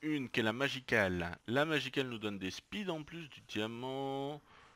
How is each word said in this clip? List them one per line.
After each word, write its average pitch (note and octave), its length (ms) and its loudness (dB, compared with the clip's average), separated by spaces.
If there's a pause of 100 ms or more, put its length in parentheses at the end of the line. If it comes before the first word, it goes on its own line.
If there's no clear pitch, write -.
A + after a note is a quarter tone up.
une, D3 280 -2
qui - 100 0
est A#2 40 6
la A2 100 4
magicale. A2 920 2
La C3+ 200 4
magicale C#3 420 0
nous A#2+ 100 -6
donne G#2 220 -4
des F#2 100 -2
speeds F#3+ 400 -6
en D#3 140 -2
plus, D#3+ 260 -12
du - 120 -18
diamant, C3+ 1000 -4 (340)